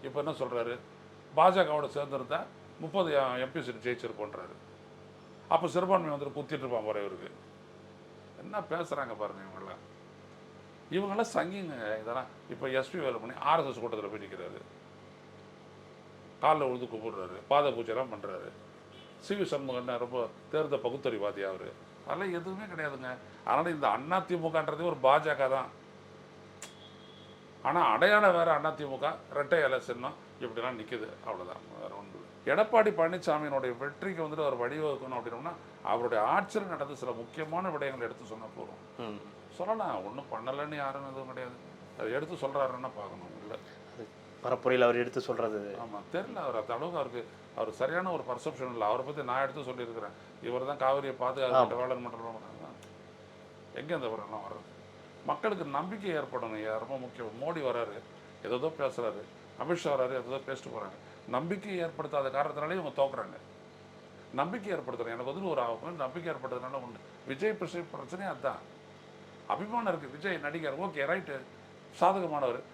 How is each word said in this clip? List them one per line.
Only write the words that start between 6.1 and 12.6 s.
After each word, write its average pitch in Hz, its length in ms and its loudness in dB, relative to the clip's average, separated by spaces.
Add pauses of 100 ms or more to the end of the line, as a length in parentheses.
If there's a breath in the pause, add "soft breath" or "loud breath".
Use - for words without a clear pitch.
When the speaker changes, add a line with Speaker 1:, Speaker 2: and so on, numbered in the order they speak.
Speaker 1:
வந்துட்டு 139 240 -4
குத்திட்டு 143 280 -4
இருப்பான் 117 240 0
போல 104 160 0
இவருக்கு. 92 260 -8 (1120)
என்ன 202 180 -4 (120)
பேசுறாங்க 143 480 -2
பாருங்க 98 260 -4
இவங்கெல்லாம். 95 360 -12 (1120)
இவங்கெல்லாம் 202 400 2
சங்கிங்க 175 380 0 (280)
இதெல்லாம். 120 280 -2 (240)
இப்ப 135 140 -2 (120)